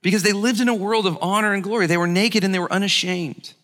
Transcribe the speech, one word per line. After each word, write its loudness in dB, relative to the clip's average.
Because 0
they 2
lived 0
in 2
a 2
world 0
of 0
honor 0
and -2
glory. 0
They 2
were 2
naked 2
and 0
they 0
were -4
unashamed. -2